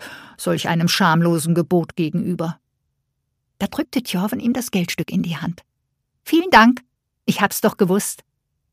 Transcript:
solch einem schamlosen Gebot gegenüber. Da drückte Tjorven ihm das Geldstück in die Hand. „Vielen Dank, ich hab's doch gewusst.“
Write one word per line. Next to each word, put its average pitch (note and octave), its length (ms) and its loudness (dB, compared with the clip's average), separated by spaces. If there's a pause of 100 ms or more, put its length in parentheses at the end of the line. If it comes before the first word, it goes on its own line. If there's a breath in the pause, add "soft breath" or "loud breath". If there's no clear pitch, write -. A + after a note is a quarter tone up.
(360 loud breath)
solch - 320 -4
einem E3+ 200 0
schamlosen E3+ 640 2
Gebot E3+ 420 0
gegenüber. E3 640 -4 (1000)
Da G3 80 -4
drückte - 360 -4
Tjorven G3+ 380 -4
ihm A#3 120 0
das B3 180 -6
Geldstück F3 420 -4
in F#3 100 0
die E3 140 -6
Hand. E3 260 -10 (640)
„Vielen E4+ 260 0
Dank, A#3 320 6 (440)
ich - 140 -2
hab's G3 200 0
doch - 160 0
gewusst.“ F#3+ 460 0 (500)